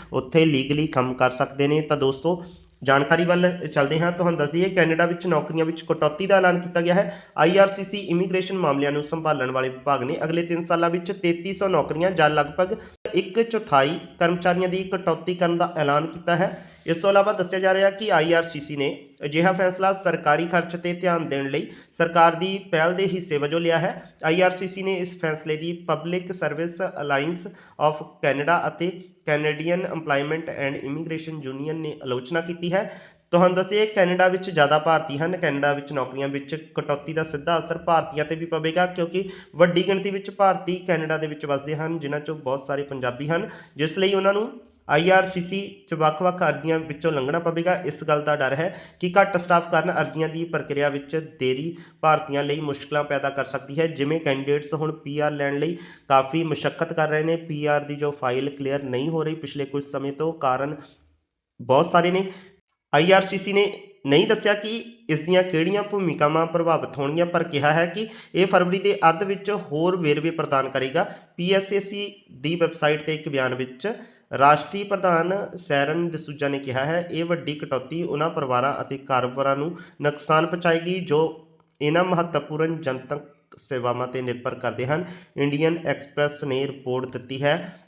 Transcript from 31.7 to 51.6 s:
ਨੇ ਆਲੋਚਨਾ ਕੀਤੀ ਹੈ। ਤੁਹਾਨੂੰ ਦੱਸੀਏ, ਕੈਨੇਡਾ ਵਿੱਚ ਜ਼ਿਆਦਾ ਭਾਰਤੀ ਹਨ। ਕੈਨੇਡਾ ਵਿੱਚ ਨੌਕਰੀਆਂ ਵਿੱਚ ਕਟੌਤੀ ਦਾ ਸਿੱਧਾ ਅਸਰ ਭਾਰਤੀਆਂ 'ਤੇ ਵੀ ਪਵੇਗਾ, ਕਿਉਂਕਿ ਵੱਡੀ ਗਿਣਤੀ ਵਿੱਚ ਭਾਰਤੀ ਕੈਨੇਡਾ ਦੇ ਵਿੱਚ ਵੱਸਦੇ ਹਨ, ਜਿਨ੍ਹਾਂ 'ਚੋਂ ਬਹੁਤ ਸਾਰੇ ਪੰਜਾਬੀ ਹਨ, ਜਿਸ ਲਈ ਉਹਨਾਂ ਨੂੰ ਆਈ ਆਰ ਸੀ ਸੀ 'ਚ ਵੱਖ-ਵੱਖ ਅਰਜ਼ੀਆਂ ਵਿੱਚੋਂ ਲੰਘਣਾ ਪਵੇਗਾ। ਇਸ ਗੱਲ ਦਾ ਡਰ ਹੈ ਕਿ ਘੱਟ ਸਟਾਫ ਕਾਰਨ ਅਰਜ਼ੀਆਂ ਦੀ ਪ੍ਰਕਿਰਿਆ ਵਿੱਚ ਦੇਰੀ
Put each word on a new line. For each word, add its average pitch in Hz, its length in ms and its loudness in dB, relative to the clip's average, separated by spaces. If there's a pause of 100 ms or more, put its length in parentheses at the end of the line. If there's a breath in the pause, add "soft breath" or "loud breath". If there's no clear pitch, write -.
ਨੇ 156 300 -8
ਆਲੋਚਨਾ 127 380 -4
ਕੀਤੀ 175 320 -6
ਹੈ। - 280 -4 (300 loud breath)
ਤੁਹਾਨੂੰ 180 240 4
ਦੱਸੀਏ, 196 300 2
ਕੈਨੇਡਾ 185 420 4
ਵਿੱਚ 185 220 0
ਜ਼ਿਆਦਾ 151 280 4
ਭਾਰਤੀ 156 400 0
ਹਨ। 170 200 -2
ਕੈਨੇਡਾ 143 360 0
ਵਿੱਚ 143 200 -6
ਨੌਕਰੀਆਂ 135 340 -4
ਵਿੱਚ 139 480 -8
ਕਟੌਤੀ 147 380 -4
ਦਾ 156 100 -2
ਸਿੱਧਾ 156 360 -2
ਅਸਰ 160 180 -6
ਭਾਰਤੀਆਂ 151 480 0
'ਤੇ 160 100 -4
ਵੀ 165 100 -8
ਪਵੇਗਾ, 160 400 0
ਕਿਉਂਕਿ 180 440 -4 (260 loud breath)
ਵੱਡੀ 175 320 4
ਗਿਣਤੀ 196 220 0
ਵਿੱਚ 196 220 -6
ਭਾਰਤੀ 185 440 2
ਕੈਨੇਡਾ 160 420 -2
ਦੇ 151 100 -4
ਵਿੱਚ 151 180 -8
ਵੱਸਦੇ 143 300 -2
ਹਨ, 160 240 -4
ਜਿਨ੍ਹਾਂ 147 220 -6
'ਚੋਂ 156 140 -8
ਬਹੁਤ 139 260 -4
ਸਾਰੇ 143 220 -4
ਪੰਜਾਬੀ 131 460 -6
ਹਨ, 185 200 -2 (280 loud breath)
ਜਿਸ 156 200 -2
ਲਈ 190 160 2
ਉਹਨਾਂ 196 200 4
ਨੂੰ 220 280 -4 (280)
ਆਈ 160 200 4
ਆਰ 185 140 8
ਸੀ 180 180 -4
ਸੀ 196 340 -6 (120)
'ਚ - 60 -6
ਵੱਖ-ਵੱਖ 175 500 0
ਅਰਜ਼ੀਆਂ 156 360 0
ਵਿੱਚੋਂ 160 320 -4
ਲੰਘਣਾ 143 280 -2
ਪਵੇਗਾ। 170 360 0 (100)
ਇਸ 147 180 -8
ਗੱਲ 151 180 2
ਦਾ 151 140 2
ਡਰ 135 180 0
ਹੈ 165 280 -4 (180 loud breath)
ਕਿ 180 220 -4
ਘੱਟ 196 160 2
ਸਟਾਫ 175 340 2
ਕਾਰਨ 170 200 2
ਅਰਜ਼ੀਆਂ 156 380 -2
ਦੀ 165 160 -6
ਪ੍ਰਕਿਰਿਆ 143 440 -2
ਵਿੱਚ 147 500 -6
ਦੇਰੀ 139 380 -2 (240 loud breath)